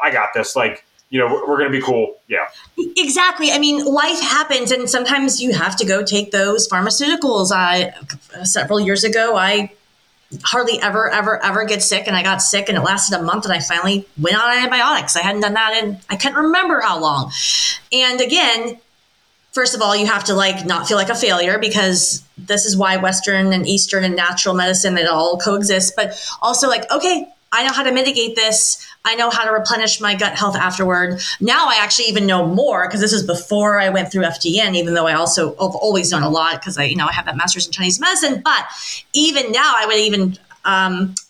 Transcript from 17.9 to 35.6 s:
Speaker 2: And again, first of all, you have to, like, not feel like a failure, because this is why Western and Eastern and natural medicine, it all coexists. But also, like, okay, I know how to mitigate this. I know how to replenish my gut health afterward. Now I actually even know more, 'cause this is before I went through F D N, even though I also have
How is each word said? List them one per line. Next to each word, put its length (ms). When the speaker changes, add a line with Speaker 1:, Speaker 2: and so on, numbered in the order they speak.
Speaker 2:
And 280
again, 580
first 220
of 80
all, 140
you 100
have 180
to, 100
like, 300
not 220
feel 100
like 120
a 80
failure, 420
because 640
this 260
is 120
why 200
Western 560
and 140
Eastern 380
and 100
natural 400
medicine, 420
it 120
all 300
coexists. 560
But 220
also, 280
like, 220
okay, 360
I 140
know 60
how 100
to 80
mitigate 460
this. 500
I 120
know 120
how 160
to 60
replenish 500
my 140
gut 220
health 180
afterward. 640
Now 280
I 120
actually 240
even 220
know 200
more, 420
'cause 120
this 120
is 120
before 560
I 80
went 240
through 120
F 160
D 200
N, 160
even 180
though 120
I 80
also 360
have 240